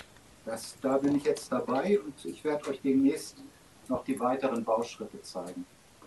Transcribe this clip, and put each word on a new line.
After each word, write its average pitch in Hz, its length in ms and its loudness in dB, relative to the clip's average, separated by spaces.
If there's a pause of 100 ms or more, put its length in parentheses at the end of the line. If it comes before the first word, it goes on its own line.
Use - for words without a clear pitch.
(460)
Das, - 360 -8
da 135 160 4
bin 143 180 4
ich 139 100 0
jetzt - 260 0
dabei 190 480 2
und - 140 -10 (120)
ich 170 180 -8
werde 147 260 -2
euch 135 120 -4
demnächst 135 540 4 (520)
noch 127 160 -2
die - 160 -2
weiteren 117 440 2
Bauschritte - 580 -2
zeigen. 92 440 -8 (420)